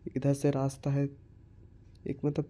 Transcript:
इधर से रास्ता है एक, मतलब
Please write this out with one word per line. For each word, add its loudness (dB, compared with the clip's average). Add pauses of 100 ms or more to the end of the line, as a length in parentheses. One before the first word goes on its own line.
(160)
इधर 4
से 2
रास्ता 0
है 2 (960)
एक, -4
मतलब 0